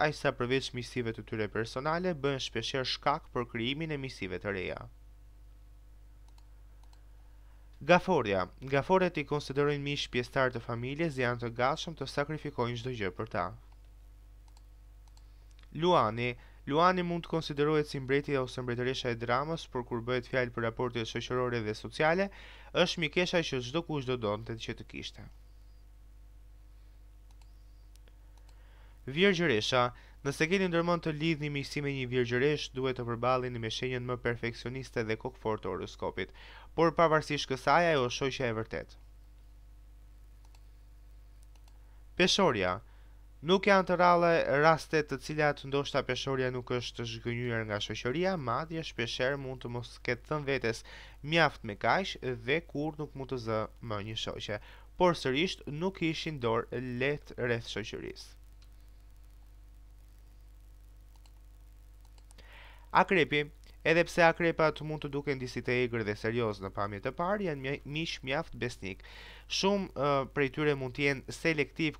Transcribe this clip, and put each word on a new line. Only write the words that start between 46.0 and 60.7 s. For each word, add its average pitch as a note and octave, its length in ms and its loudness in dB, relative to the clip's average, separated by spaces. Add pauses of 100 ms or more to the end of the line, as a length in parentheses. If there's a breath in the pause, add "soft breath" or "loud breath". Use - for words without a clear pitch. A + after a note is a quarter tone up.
peshorja B2+ 480 -2
nuk B2+ 240 -6
është A#2+ 320 -6
zhgënjur A#2 560 -4
nga G#2 160 -2
shoqëria, D3 560 -2
madje D#3 480 -2
shpeshherë C3 560 -2
mund C3 240 -8
të B2 80 -8
mos A#2+ 220 -8 (100)
ketë B2 240 -4
thënë D3 200 -2
vetes A#2+ 340 0 (380 loud breath)
mjaft D#3 440 2
me G#2 160 -8
kaq D#3+ 320 2 (280)
dhe B2+ 260 0
kur D3+ 340 -6
nuk D3 160 -10
mund C3+ 160 -8
të C3+ 80 -2
zë A2 220 0 (180)
më G#2+ 240 -4
një A2 160 -8
shoqe, G#2+ 400 -6 (320 loud breath)
por F3+ 240 4
sërish C3+ 400 0 (140)
nuk F3 340 -4
ishin D#3 400 -4
dorë A#2 380 0 (100)
lehtë C3+ 480 -2
rreth A#2 320 -2
shoqërisë. - 640 -10 (4000 loud breath)